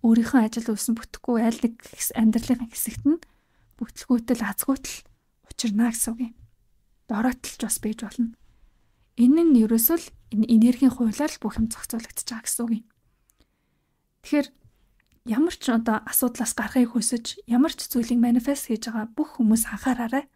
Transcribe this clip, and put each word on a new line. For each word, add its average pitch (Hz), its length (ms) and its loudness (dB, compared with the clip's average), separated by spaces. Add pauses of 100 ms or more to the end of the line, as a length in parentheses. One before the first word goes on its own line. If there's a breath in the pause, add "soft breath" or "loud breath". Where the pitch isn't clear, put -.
өөрийнхөө 233 400 4
ажил 226 320 -2
үйлс - 160 -6
нь 226 80 0
бүтэхгүй - 480 -4
айл 233 160 0
нэг 226 120 0 (120)
хэс-, - 320 -8
амьдралын 226 560 2
хэсэгт - 320 -8
нь 320 160 2 (560 soft breath)
бүтэлгүйтэл, 233 640 -2
азгүйтэл - 560 -4 (560)
учирна 226 400 0
гэсэн - 240 -4
үг - 80 -18
юм. 226 80 -14 (720)
Дороотолж 247 560 -4
бас 226 160 -4
байж 220 240 -6
болно. 226 320 -4 (800)
Энэ 277 320 6
нь 262 160 6
ерөөсөө 226 400 2
л - 60 -18 (260)
энэ 214 160 0
энергийн 247 400 6
хуулиар 247 400 -2
л - 140 -12
бүх 214 180 -4
юм 226 80 0
зохицуулагдаж - 560 -10
байгаа 226 220 -10
гэсэн - 180 -4
үг 233 160 0
юм. - 40 -20 (1400)
Тэгэхээр 285 220 0 (840)
ямар 294 240 2
ч - 160 -6
одоо 226 400 0
асуудлаас - 480 -2
гарахыг 240 400 0
хүсэж, - 480 -4
ямар 254 240 4
ч - 160 -10
зүйлийг 240 320 -2
манифест 247 480 2
хийж 220 240 -4
байгаа 226 240 -6
бүх - 240 -6
хүмүүс 226 320 2
анхаараарай. 247 560 -2 (100)